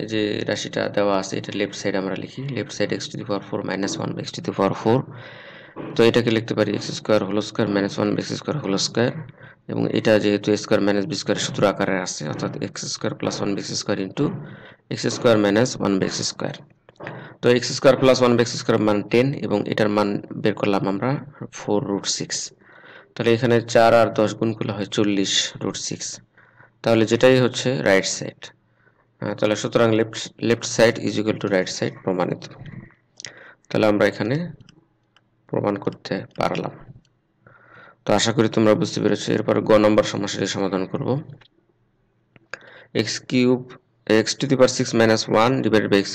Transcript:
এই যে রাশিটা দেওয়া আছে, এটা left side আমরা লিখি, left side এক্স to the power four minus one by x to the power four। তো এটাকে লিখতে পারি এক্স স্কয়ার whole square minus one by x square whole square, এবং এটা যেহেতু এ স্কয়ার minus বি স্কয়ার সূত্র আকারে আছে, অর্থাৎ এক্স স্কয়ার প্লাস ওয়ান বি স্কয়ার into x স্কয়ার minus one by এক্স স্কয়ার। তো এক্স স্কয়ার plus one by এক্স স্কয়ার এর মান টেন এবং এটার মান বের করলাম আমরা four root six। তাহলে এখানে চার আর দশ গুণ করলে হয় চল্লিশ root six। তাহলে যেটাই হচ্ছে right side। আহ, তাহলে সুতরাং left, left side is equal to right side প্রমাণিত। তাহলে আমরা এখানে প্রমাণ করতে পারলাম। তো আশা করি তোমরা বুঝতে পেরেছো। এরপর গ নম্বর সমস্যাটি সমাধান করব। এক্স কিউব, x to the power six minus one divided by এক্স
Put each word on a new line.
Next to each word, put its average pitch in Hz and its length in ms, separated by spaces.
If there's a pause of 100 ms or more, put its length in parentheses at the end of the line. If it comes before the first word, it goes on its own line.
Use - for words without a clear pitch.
এই - 100
যে 107 100 (280)
রাশিটা 104 320 (140)
দেওয়া 101 260
আছে, - 180
এটা - 100 (100)
left 98 200
side 98 200
আমরা 95 140 (100)
লিখি, - 180 (140)
left - 200
side 101 200
এক্স - 140
to - 80
the 107 100
power 101 200
four 104 120 (100)
minus 95 220 (100)
one - 140
by - 100
x - 100
to - 100
the 98 120
power 98 240
four। 120 180 (920)
তো - 140
এটাকে 117 280
লিখতে 113 220
পারি 104 200
এক্স - 100 (100)
স্কয়ার 107 280
whole 101 240
square 107 260
minus 101 260
one 104 140
by - 100
x - 20 (120)
square - 220
whole 98 160 (100)
square, 123 260 (560)
এবং 113 120 (160)
এটা 110 140 (120)
যেহেতু 104 300
এ - 100
স্কয়ার 104 220
minus 101 240
বি 101 120
স্কয়ার 98 240
সূত্র - 160 (100)
আকারে 95 240 (100)
আছে, - 160 (100)
অর্থাৎ - 200 (140)
এক্স - 160 (120)
স্কয়ার - 260
প্লাস 104 200
ওয়ান 101 160
বি 95 60 (180)
স্কয়ার 101 260
into 139 180 (680)
x 127 120 (120)
স্কয়ার 117 280
minus 107 260 (100)
one 101 180
by 92 100
এক্স - 120 (100)
স্কয়ার। - 240 (840)
তো - 60 (100)
এক্স 123 120 (100)
স্কয়ার 127 240
plus 131 200
one 123 140
by 117 80
এক্স - 160
স্কয়ার 113 180
এর 107 100
মান 104 100 (140)
টেন 123 140 (200)
এবং 104 120 (140)
এটার 107 240
মান 104 120 (340)
বের 107 180
করলাম 98 220 (100)
আমরা 113 180 (480)
four 104 220 (100)
root 95 160 (100)
six। - 220 (720)
তাহলে 117 240
এখানে 120 200 (180)
চার 113 260
আর 110 80 (100)
দশ 107 200
গুণ 113 180
করলে - 200
হয় 101 200
চল্লিশ 101 360 (300)
root - 140 (100)
six। - 200 (760)
তাহলে 113 280
যেটাই 127 340
হচ্ছে - 240 (200)
right 95 200 (100)
side। - 220 (840)
আহ, 104 160
তাহলে 107 240
সুতরাং 117 260 (100)
left, 113 180 (320)
left 117 180 (100)
side 117 200 (100)
is 107 140
equal 107 220
to 107 120
right 92 220
side - 180 (100)
প্রমাণিত। 90 380 (1300)
তাহলে 107 240
আমরা 104 200
এখানে 110 240 (1120)
প্রমাণ - 240 (100)
করতে - 300 (240)
পারলাম। 90 340 (1300)
তো - 40 (100)
আশা 117 180
করি 113 200
তোমরা 110 240
বুঝতে - 240
পেরেছো। 104 320
এরপর 113 180 (140)
গ - 20 (140)
নম্বর 107 280
সমস্যাটি 104 440
সমাধান 95 260 (100)
করব। 107 160 (1900)
এক্স - 160 (120)
কিউব, 127 320 (580)
x 113 200
to - 120
the 135 100
power 123 180
six 127 80 (140)
minus 110 220 (200)
one 127 120 (100)
divided 107 280
by 101 100
এক্স - 120